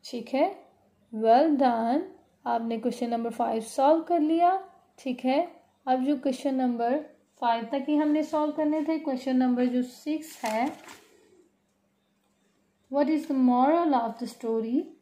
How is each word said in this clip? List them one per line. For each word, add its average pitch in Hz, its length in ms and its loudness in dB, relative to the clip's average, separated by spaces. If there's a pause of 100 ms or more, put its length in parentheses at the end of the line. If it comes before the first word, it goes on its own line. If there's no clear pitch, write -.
ठीक 233 240 -12
है, 320 380 -2 (480)
well 247 420 4
done, 240 440 2 (460)
आपने 233 320 -2
क्वेश्चन 233 320 -4
नंबर 233 200 -4
फ़ाइव 226 300 -2
सॉल्व 285 420 2
कर 349 180 0
लिया। 349 480 2 (300)
ठीक 247 260 -8
है, 285 380 -2 (240)
अब 254 180 0
जो 285 120 0
क्वेश्चन 269 380 -2
नंबर 247 500 0 (360)
फ़ाइव 233 320 0
तक 269 160 -4
ही 302 80 2
हमने 302 260 2
सॉल्व 302 300 -2
करने 302 300 -2
थे, 320 160 -2
क्वेश्चन 262 380 -2
नंबर 247 280 2
जो 247 180 0
सिक्स - 640 -8
है, 233 280 -2 (2250)
what 285 160 2
is 311 180 -2
the 269 120 -2 (100)
moral 294 460 4
of 226 280 -2
the - 160 -10
story 226 440 -2 (200)